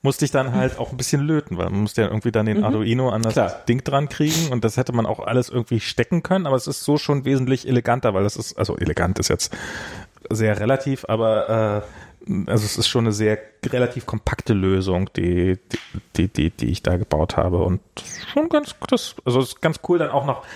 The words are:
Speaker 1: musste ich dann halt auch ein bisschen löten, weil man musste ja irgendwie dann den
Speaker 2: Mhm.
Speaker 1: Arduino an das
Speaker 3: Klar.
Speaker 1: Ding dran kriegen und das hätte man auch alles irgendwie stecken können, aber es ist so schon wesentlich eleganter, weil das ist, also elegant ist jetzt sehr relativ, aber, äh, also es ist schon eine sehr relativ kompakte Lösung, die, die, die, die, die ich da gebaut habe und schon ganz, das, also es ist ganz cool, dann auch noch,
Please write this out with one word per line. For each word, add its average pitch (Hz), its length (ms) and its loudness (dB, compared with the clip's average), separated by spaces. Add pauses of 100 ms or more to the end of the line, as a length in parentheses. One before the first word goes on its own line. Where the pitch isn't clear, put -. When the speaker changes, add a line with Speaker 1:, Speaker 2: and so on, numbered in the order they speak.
Speaker 1:
musste 135 220 2
ich 139 80 0
dann 131 220 0
halt 131 260 0
auch 120 120 -4
ein 123 60 -8
bisschen 139 240 0
löten, 147 360 0
weil 90 120 -2
man 98 120 0
musste 107 220 0
ja 101 40 2
irgendwie 110 240 -2
dann 107 140 2
den 107 140 2
Speaker 2:
Mhm. 104 40 2
Speaker 1:
Arduino 113 460 2
an 110 120 -2
das 113 120 0
Speaker 3:
Klar. 104 340 0
Speaker 1:
Ding 123 160 2
dran 143 240 0
kriegen 156 440 0
und 120 120 0
das 110 140 0
hätte 127 160 -2
man 113 120 0
auch - 140 -2
alles 120 300 -2
irgendwie 120 320 -2
stecken - 420 0
können, 185 240 0
aber 135 80 2
es 123 120 -2
ist - 180 -6
so 147 120 4
schon 143 280 0
wesentlich 131 420 0
eleganter, 120 460 2
weil 95 100 2
das 101 140 0
ist, - 200 -8
also - 200 -2
elegant 85 420 0
ist - 80 0
jetzt - 260 -2 (760)
sehr 107 300 2
relativ, 135 500 0
aber, 110 760 2
äh, - 20 -18 (600)
also 107 180 2
es - 120 -4
ist - 120 0
schon 117 160 2
eine 107 80 2
sehr 107 260 2 (260)
relativ 123 400 -2
kompakte - 480 -2
Lösung, 95 600 2
die, 90 420 2 (140)
die, - 60 -6 (380)
die, 87 120 4
die, 80 240 0
die - 160 -4
ich - 160 -2
da 90 140 2
gebaut 80 400 0
habe 90 260 2
und 92 160 0 (520)
schon 311 180 0
ganz, 294 260 0 (140)
das, - 260 -2 (100)
also 123 140 4
es 127 100 2
ist - 120 -12
ganz 160 260 0
cool, 175 100 4
dann 165 140 0
auch 139 140 0
noch, 131 200 -4 (100)